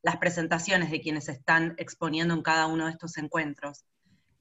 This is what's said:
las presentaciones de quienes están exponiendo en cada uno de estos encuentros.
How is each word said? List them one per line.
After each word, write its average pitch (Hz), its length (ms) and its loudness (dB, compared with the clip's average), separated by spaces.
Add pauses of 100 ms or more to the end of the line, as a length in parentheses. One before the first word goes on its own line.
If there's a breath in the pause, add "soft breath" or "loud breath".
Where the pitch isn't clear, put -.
las 170 160 0
presentaciones 170 720 0
de 156 100 -2
quienes 151 280 -4
están 165 480 2
exponiendo 165 560 -2
en 160 80 0
cada 160 260 4
uno 160 180 0
de 160 60 -4
estos 165 260 -12
encuentros. 151 680 -6 (560)